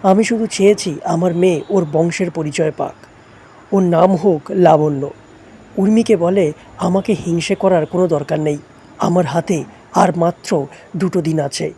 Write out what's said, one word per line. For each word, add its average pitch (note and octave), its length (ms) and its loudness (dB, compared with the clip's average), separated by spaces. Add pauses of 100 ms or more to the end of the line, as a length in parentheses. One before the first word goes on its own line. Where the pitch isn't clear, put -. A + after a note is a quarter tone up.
আমি G3 200 4
শুধু A3 220 -2
চেয়েছি G3 580 2
আমার E3+ 320 0
মেয়ে F3 340 2
ওর F#3+ 220 0
বংশের E3+ 400 0
পরিচয় D#3 460 -4
পাক, - 160 -6 (800)
ওর G3 100 2
নাম F3 320 4
হোক D#3+ 340 0
লাবণ্য।" D3+ 600 2 (680)
উর্মিকে A3 380 2
বলে, E3+ 380 0 (240)
"আমাকে F#3 380 -2 (100)
হিংসে E3+ 300 -2
করার F#3 300 2
কোনো F3+ 220 -2
দরকার D#3 320 -2
নেই, D3+ 180 -2 (400)
আমার E3+ 280 0
হাতে D#3+ 380 -2 (300)
আর F3 240 2
মাত্র E3+ 500 -2 (300)
দুটো F3+ 240 -2
দিন D#3+ 180 -2
আছে।" D3+ 380 -6